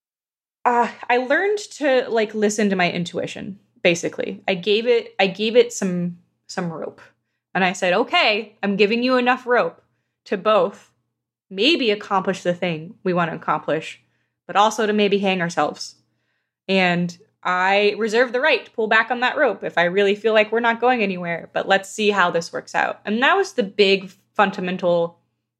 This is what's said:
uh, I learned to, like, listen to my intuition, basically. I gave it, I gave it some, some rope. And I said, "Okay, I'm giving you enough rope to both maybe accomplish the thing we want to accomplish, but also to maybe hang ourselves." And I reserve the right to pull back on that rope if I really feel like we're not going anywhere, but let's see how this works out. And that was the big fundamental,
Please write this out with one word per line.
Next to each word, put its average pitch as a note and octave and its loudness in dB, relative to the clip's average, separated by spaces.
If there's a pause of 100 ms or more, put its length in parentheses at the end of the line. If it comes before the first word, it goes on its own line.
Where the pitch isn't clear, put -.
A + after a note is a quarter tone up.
(640)
uh, A#3+ 2 (220)
I B3 2
learned E4+ 0
to, C4 -2
like, G#3+ -2
listen G#3 0
to G3 0
my F3+ 0
intuition, - -8 (240)
basically. E3+ -2
I G3 -2
gave G#3 -2
it, A#3 0
I G3 4
gave G#3+ -2
it A#3+ 4
some, F3 -4 (300)
some F3 -8
rope. - -12 (540)
And F#3 0
I F3+ 0
said, F#3 -2
"Okay, A3+ 0
I'm G3+ -2
giving G#3+ 2
you B3+ 2
enough B3 0
rope A3 0 (440)
to G#3+ -4
both G3+ 0 (600)
maybe A#3+ 2
accomplish G3 -2
the F3 -2
thing E3+ -6 (100)
we F#3 0
want E3+ 0
to D#3+ -8
accomplish, D#3 -4 (460)
but F3+ -6
also A3 2
to G#3 0
maybe G3+ 2
hang F#3+ 0
ourselves." E3+ -4 (760)
And F3 0 (280)
I G3 2
reserve A3+ 0
the B3+ -2
right C#4+ 0
to - -20
pull A3 -2
back A3+ 2
on A#3+ -4
that B3 0
rope B3 0
if E3+ -4
I E3+ 4
really G3 2
feel A3 0
like G#3+ 4
we're A3+ 0
not A3+ 0
going B3 2
anywhere, F3 -4
but - -4
let's F#3+ 2
see G#3 2
how F#3 2
this E3+ -4
works - -10
out. - -2
And A3 -2
that D#4+ 4
was G4 0
the B3 0
big G3 2 (240)
fundamental, F3+ 0 (400)